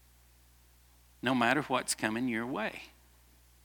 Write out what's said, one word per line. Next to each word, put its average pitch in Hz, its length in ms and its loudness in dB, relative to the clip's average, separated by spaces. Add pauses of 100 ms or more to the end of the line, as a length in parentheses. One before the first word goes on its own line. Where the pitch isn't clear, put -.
(1200)
no 127 140 2
matter 123 280 4
what's - 340 -2
coming 117 320 -2
your 117 180 -2
way. 185 460 -6 (720)